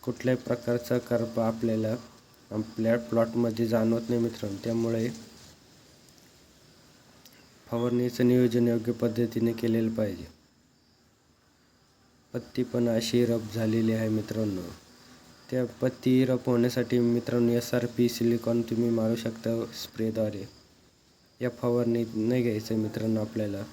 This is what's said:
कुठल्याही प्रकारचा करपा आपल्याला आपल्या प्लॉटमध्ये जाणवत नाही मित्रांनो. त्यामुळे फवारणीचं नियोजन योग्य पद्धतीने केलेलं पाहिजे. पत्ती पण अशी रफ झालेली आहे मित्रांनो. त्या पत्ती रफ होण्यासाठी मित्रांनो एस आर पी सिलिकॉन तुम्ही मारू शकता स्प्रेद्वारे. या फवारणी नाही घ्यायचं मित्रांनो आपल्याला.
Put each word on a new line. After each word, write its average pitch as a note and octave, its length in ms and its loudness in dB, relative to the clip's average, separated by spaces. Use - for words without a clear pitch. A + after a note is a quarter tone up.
कुठल्याही B2 440 -2
प्रकारचा B2 520 0
करपा A#2 480 0
आपल्याला A2+ 500 0
आपल्या A2 480 0
प्लॉटमध्ये A2+ 680 0
जाणवत A2+ 420 2
नाही A#2+ 140 2
मित्रांनो. G#2+ 420 -4
त्यामुळे A2+ 440 -2
फवारणीचं B2 580 0
नियोजन B2 400 6
योग्य A#2 240 0
पद्धतीने A2+ 600 0
केलेलं A2+ 380 0
पाहिजे. G2+ 340 -4
पत्ती B2+ 300 -6
पण A#2+ 260 0
अशी A#2 380 2
रफ G#2+ 280 -2
झालेली A2 380 2
आहे A2 160 0
मित्रांनो. G#2+ 540 -2
त्या B2+ 140 0
पत्ती B2+ 600 2
रफ B2+ 220 0
होण्यासाठी B2 520 2
मित्रांनो A#2+ 540 2
एस A#2+ 220 -2
आर A#2+ 120 0
पी A#2+ 220 2
सिलिकॉन A#2 540 0
तुम्ही A#2 280 0
मारू A2+ 260 2
शकता A2+ 480 -4
स्प्रेद्वारे. A2 840 -4
या B2 100 -2
फवारणी A#2+ 540 0
नाही A#2 280 2
घ्यायचं A2 320 -2
मित्रांनो A2 460 0
आपल्याला. G#2+ 420 -6